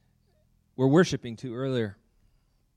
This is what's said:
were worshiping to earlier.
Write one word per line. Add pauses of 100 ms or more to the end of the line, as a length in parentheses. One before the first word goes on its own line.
(760)
were
worshiping
to
earlier. (800)